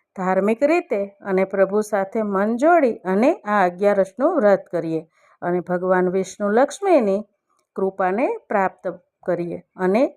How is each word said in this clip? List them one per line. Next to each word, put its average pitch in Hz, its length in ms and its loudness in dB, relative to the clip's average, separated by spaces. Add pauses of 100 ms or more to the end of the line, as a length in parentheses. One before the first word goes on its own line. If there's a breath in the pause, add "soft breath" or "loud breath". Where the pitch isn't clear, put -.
(160)
ધાર્મિક 190 480 0
રીતે 214 580 -2
અને 190 240 0
પ્રભુ 196 360 0
સાથે 208 420 -4
મન 208 340 -2
જોડી 285 480 4
અને 202 280 2
આ 208 300 0
અગિયારસનું 196 720 0
વ્રત 202 360 4
કરીએ 160 300 -4 (400 soft breath)
અને 175 180 -2
ભગવાન 180 500 0
વિષ્ણુ 190 400 -4
લક્ષ્મીની 247 760 2 (500)
કૃપાને 190 520 -2 (200)
પ્રાપ્ત 190 380 -2 (400)
કરીએ 175 380 -6 (120)
અને 190 260 0 (160)